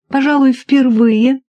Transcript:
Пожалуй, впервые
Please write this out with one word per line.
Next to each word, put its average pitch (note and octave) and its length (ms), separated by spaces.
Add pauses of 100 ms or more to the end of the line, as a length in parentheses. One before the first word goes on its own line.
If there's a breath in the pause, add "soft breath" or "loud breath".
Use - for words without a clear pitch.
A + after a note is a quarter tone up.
Пожалуй, C#4 440
впервые B3 880 (140)